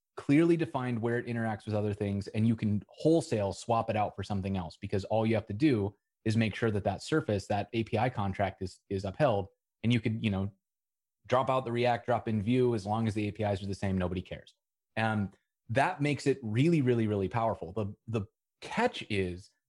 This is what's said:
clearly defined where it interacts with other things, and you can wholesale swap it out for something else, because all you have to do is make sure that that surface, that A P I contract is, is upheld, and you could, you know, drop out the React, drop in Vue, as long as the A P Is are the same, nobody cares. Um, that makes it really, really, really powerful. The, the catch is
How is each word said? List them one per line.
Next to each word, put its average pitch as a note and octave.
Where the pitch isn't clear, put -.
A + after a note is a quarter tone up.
clearly E3
defined B2+
where A#2
it B2
interacts A2+
with G#2+
other G#2
things, G2+
and A2
you A2+
can G#2+
wholesale A2+
swap A2+
it G#2
out G2+
for G2+
something G2
else, F2
because G2+
all A2+
you A2+
have G#2
to G#2
do G#2+
is A2
make A2
sure A2+
that G2+
that G2+
surface, A2
that G2+
A A2+
P G#2
I B2
contract G2
is, -
is G2
upheld, G2+
and A#2
you A#2+
could, A2
you A2
know, G2
drop B2+
out C3
the A#2
React, A#2+
drop A#2
in A2
Vue, B2
as G2+
long A2
as G#2
the G#2
A G#2
P G#2+
Is G2+
are G2
the G2
same, G2
nobody F2+
cares. -
Um, G#2+
that C#3+
makes C#3+
it C3+
really, C3+
really, A#2+
really G2+
powerful. G#2
The, G#2
the A2
catch -
is F#2+